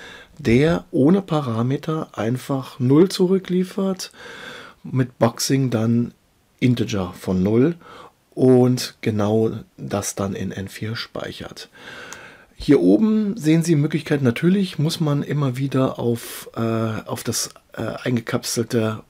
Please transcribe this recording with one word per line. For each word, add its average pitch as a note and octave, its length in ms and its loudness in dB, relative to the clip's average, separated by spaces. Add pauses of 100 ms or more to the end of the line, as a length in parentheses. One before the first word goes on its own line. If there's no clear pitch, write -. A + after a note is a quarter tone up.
(360)
der D3 540 2
ohne E3+ 320 4
Parameter C#3+ 920 -2
einfach B2+ 680 -4
null C#3+ 280 6
zurückliefert, F#3 1040 -2 (720)
mit B2+ 360 -4
Boxing C3+ 520 0
dann A#2 420 0 (480)
Integer A2 580 0
von F#2 240 0
null A#2+ 340 4 (580)
und B2+ 640 4
genau A2 500 2 (260)
das C3 380 -6
dann G2 200 -4
in - 180 -6
N F#2+ 160 -10
vier A2 280 -8
speichert. - 720 -12 (920)
Hier C#3 200 4
oben G#3+ 560 2
sehen D#3 260 2
Sie E3 140 2
Möglichkeiten. D3 480 0
Natürlich F3 560 0
muss D#3+ 180 -2
man C#3+ 240 0
immer C#3+ 340 -2
wieder C3+ 440 -2
auf, - 560 -4
äh, - 40 -4
auf A2+ 640 -4
das, - 280 -4 (220)
äh, - 100 -8
eingekapselte A2+ 1300 -4